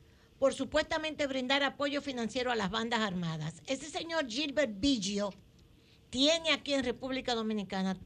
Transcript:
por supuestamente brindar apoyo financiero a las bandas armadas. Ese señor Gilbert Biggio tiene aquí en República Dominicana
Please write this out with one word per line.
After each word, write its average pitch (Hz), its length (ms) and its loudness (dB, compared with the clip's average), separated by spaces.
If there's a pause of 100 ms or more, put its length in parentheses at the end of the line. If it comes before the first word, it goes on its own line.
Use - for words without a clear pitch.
(400)
por 269 140 4
supuestamente 302 720 0
brindar 262 360 2
apoyo 277 380 0
financiero 247 480 -2
a 240 60 0
las 196 160 0
bandas 226 300 0
armadas. 170 680 -2
Ese 269 200 -4
señor 330 420 -2
Gilbert 277 500 0
Biggio 202 520 2 (800)
tiene 311 440 4
aquí 285 200 0
en 269 120 2
República 247 500 -2
Dominicana 196 720 0